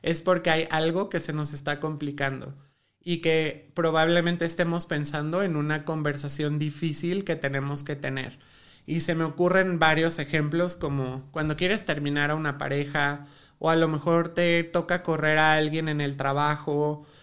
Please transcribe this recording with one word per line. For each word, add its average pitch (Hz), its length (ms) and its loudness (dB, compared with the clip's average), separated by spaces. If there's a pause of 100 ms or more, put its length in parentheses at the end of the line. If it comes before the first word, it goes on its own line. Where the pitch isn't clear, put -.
es 165 220 -2
porque 175 260 2
hay 160 220 2
algo 165 400 0
que 165 100 -2
se 147 140 -6
nos 151 180 -4
está 143 260 -4
complicando 143 760 -6 (500)
y 170 140 -2
que 160 560 0
probablemente 170 720 2
estemos 170 400 0
pensando 151 560 -2
en 170 140 0
una 151 280 -2
conversación 147 760 -2
difícil 165 640 -2
que 170 120 -2
tenemos 139 480 -4
que 147 120 -6
tener. 135 420 -6 (500)
Y 165 120 -2
se 165 140 0
me 165 100 0
ocurren 180 540 2
varios 160 400 4
ejemplos 160 560 0
como 135 560 -4
cuando 151 280 -2
quieres 190 260 0
terminar 147 460 0
a 156 60 0
una 151 200 -2
pareja, 143 720 -2 (320)
o 160 100 0
a 160 80 6
lo 165 100 4
mejor 165 440 0
te 170 340 2
toca 175 380 -2
correr 156 340 2
a 156 200 6
alguien 156 340 0
en 147 100 0
el 139 160 -2
trabajo, 147 880 0 (180)